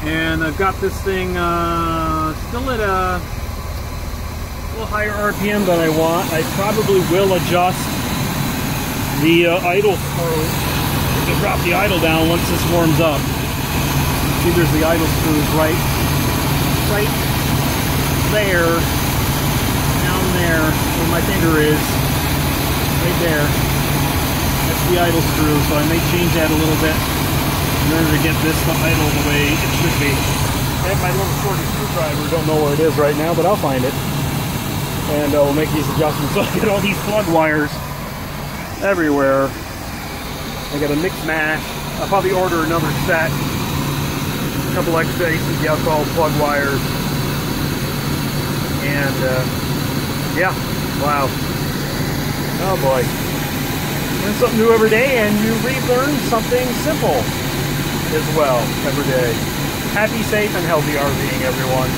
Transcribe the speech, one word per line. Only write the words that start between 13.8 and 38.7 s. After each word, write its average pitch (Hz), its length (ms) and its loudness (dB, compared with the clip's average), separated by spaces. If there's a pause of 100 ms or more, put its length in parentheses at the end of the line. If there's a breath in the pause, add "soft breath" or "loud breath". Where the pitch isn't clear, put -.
See, 175 160 2
there's 160 260 4
the 156 60 4
idle 165 220 2 (120)
screws 151 300 2 (100)
right, 156 160 2 (1160)
right 208 200 2 (1160)
there, 185 380 2 (1400)
down 180 160 0 (160)
there, 165 320 2
where - 400 0
my 170 140 2
finger 156 340 2
is, 151 220 4 (1200)
right - 260 2
there. 151 160 2
That's - 1500 0
the 180 100 4
idle 165 220 2 (100)
screw, 151 220 2 (100)
so 160 80 2
I 147 140 2
may 165 100 2 (160)
change 175 220 2
that 160 100 2
a 160 160 2
little 151 160 2
bit 156 160 2
in - 1000 0
order 165 160 2
to 143 100 2
get - 220 2
this 156 100 2
to 156 220 0
idle 156 320 2 (100)
the 147 80 0
way 143 240 2
it 143 200 0 (120)
should 170 160 0
be. 143 160 2
I - 800 0
have - 60 0
my 180 100 0
little 190 320 0
shorty - 300 -2
screwdriver, 147 580 -2
don't 156 160 0
know 156 140 2
where 143 160 2
it - 20 0
is 156 160 4
right 147 220 2
now, 160 160 0
but 165 100 2
I'll 196 160 4
find 131 240 0
it. - 120 0 (1200)
And, 147 160 0
uh, 147 100 6
we'll 143 140 2
make 151 160 0
these 143 240 0
adjustments. 143 360 0
<laughs> 175 40 0
So 208 80 2
I - 100 -4
get 214 140 2
all 202 100 2
these 185 200 0 (100)
plug 208 240 0
wires 151 400 2 (1080)